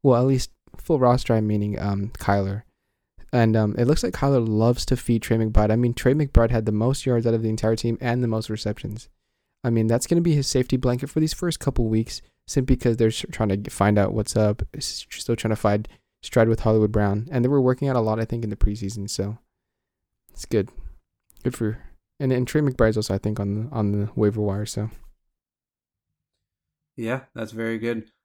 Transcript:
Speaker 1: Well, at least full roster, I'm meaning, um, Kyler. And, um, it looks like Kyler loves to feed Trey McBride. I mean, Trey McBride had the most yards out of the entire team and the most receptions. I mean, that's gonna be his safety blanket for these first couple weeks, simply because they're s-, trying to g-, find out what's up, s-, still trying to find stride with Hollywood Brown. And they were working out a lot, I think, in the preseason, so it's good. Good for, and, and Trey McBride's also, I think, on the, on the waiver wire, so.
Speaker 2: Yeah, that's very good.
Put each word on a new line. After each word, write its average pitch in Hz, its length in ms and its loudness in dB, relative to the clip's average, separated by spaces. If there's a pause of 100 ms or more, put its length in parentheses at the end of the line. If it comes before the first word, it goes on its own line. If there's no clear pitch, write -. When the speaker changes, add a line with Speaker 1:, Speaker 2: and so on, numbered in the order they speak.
Speaker 1:
Well, 123 180 6
at 131 60 2
least 131 240 0 (260)
full 156 220 0
roster, 123 340 4
I'm 110 140 2
meaning, 104 320 0
um, 98 400 -4
Kyler. 101 440 0 (680)
And, 113 260 4
um, 107 220 2
it 120 60 4
looks 151 180 2
like 180 100 -4
Kyler 135 340 2
loves 113 400 2
to 127 100 2
feed 113 260 0
Trey 113 140 0
McBride. 110 340 2
I 110 40 4
mean, 120 200 0
Trey 131 180 2
McBride 127 380 4
had 110 160 0
the 107 40 0
most 113 340 -2
yards 117 200 0
out 117 80 2
of 113 80 0
the 110 80 -2
entire 110 260 0
team 117 260 -2
and 123 220 -2
the 117 40 0
most 110 220 -2
receptions. 107 600 -8 (540)
I 120 80 -2
mean, 113 160 2
that's 117 200 0
gonna 170 140 2
be 165 140 2
his 139 100 0
safety 127 320 0
blanket 123 320 -2
for 156 100 -4
these 156 140 0
first - 260 -4
couple 123 280 0
weeks, 110 340 -2 (260)
simply 131 280 2
because 117 220 0
they're 113 100 4
s-, - 240 -2
trying 107 180 0
to 98 80 2
g-, 104 140 -8
find 104 260 4
out 101 160 2
what's 107 220 -4
up, 107 260 2 (140)
s-, - 340 -10
still - 280 -4
trying 110 140 -2
to 107 40 2
find 107 320 0 (340)
stride 113 280 2
with 110 100 2
Hollywood 110 320 2
Brown. 104 400 0
And 123 120 0
they 127 60 0
were 139 120 2
working 127 260 0
out 131 80 -2
a 117 60 2
lot, 110 180 0
I 113 60 -2
think, 117 180 -6
in 107 60 -6
the 104 80 -6
preseason, 104 520 -2
so 104 280 -6 (960)
it's - 140 -14
good. 104 240 -2 (760)
Good 123 120 -4
for, 110 240 -4 (400)
and, 135 140 0
and 127 140 0
Trey 151 140 0
McBride's 113 360 2
also, 101 180 -2
I - 40 -2
think, 107 200 -4
on 101 160 -2 (140)
the, 151 60 -12
on 104 180 0
the 101 220 -2
waiver 107 260 2
wire, 104 240 -2
so. 107 240 -6 (2000)
Speaker 2:
Yeah, 123 260 -6 (120)
that's 110 180 -10
very 113 280 -4
good. 113 300 -6 (160)